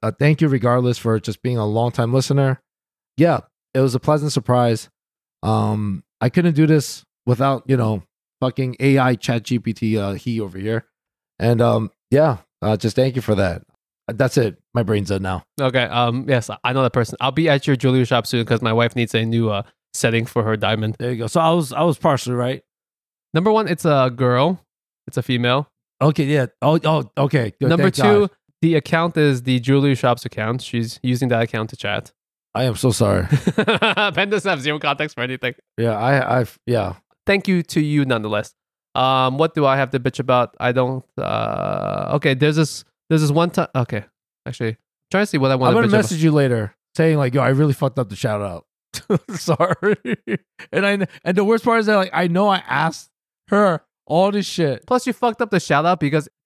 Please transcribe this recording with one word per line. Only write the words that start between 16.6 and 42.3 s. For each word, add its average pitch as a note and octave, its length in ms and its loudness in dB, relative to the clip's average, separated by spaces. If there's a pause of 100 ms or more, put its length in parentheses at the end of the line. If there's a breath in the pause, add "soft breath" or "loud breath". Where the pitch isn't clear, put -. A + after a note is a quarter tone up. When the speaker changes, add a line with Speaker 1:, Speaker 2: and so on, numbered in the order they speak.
Speaker 2:
I B2 100 -2
know C3+ 100 0
that A#2+ 100 0
person. A#2 280 -2
I'll C3 100 0
be D#3+ 160 0
at C#3 200 2
your C#3+ 80 2
jewelry B2+ 300 2
shop A#2 200 0
soon A#2 200 -2
'cause A2+ 160 0
my A#2 120 0
wife A#2 220 2
needs A#2 180 -2
a A2+ 100 0
new, A2+ 260 0
uh, G2+ 120 -2 (320 soft breath)
setting A#2 320 0
for A#2+ 180 -2
her A2 140 0
diamond. G#2+ 420 -2
Speaker 1:
There B2 120 -6
you B2 60 -6
go. A2+ 100 -6
So E3+ 120 0
I E3 120 4
was, E3 200 0
I C#3 120 -2
was E3+ 160 2
partially C3 360 0
right. B2 280 -4 (720)
Speaker 2:
Number F#3 180 2
one, G#3+ 160 2
it's E3 180 -2
a C3+ 300 4
girl. C3 440 2 (480)
It's - 100 -10
a B2 60 0
female. B2 460 0 (320)
Speaker 1:
Okay, D3 240 2
yeah. C#3 220 0 (140)
Oh, D3+ 220 2
oh, D3+ 340 0
okay. C3+ 420 0
Good. B2+ 100 2
Speaker 2:
Number F3 220 4
Speaker 1:
Thank - 40 -8
Speaker 2:
two, G#3 260 4
Speaker 1:
God. G3 80 0 (320)
Speaker 2:
the E3 140 4
account E3 420 0
is C#3 260 2
the B2+ 160 0
Julia C3+ 360 2
Shops B2 300 0
account. A#2 360 -4
She's A2+ 420 -6
using B2+ 260 0
that A#2 120 2
account A2+ 300 -4
to - 40 -16
chat. G#2 360 -6 (440)
Speaker 1:
I A#2 80 -2
am B2 120 0
so B2 160 2
sorry. G2 360 2 (180)
Speaker 2:
<laughs> - 100 -2
Ben G#3 720 0
doesn't G3 200 -2
have D#3 120 -2
zero D3 180 -4
context D3 360 -4
for A#2+ 60 -8
anything. B2+ 320 -6 (240)
Speaker 1:
Yeah, A2+ 200 0
I, B2+ 440 0
I, A2+ 40 -4 (200)
yeah. G#2 300 -2 (300)
Speaker 2:
Thank G3 220 0
you F3+ 160 2
to - 180 -2
you D3 240 0
nonetheless. G#2+ 500 -4 (400)
Um, C3 420 0
what D#3+ 160 0
do D3 140 0
I C3+ 100 2
have C3 140 -2
to C3+ 80 -2
bitch B2+ 200 -4
about? B2 400 0
I B2 120 0
don't, B2+ 340 -2 (120)
uh, G1+ 1000 -4
okay, C#3 180 0